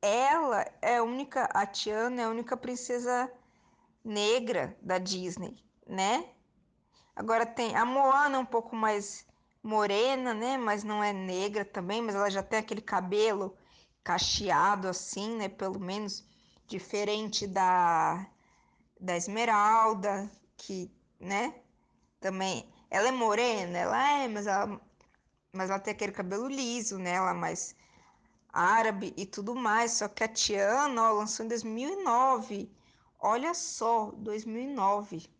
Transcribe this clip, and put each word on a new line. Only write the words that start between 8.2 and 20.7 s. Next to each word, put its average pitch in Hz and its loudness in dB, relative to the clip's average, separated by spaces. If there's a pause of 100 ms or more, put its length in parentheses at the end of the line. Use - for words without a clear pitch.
um 262 0
pouco 233 -2
mais 214 -2 (320)
morena, 220 2
né? 233 -2
Mas 214 0
não 214 0
é 208 2
negra 190 -2
também, 196 -4
mas 220 -2
ela 202 2
já 190 -2
tem 220 0
aquele 220 -6
cabelo 202 0 (480)
cacheado 185 2
assim, 190 -6
né? 208 -4
Pelo 196 -6
menos 196 -8 (420)
diferente 208 -4
da, 180 4 (760)
da 180 -2
Esmeralda, 208 2 (260)
que, 185 -10 (280)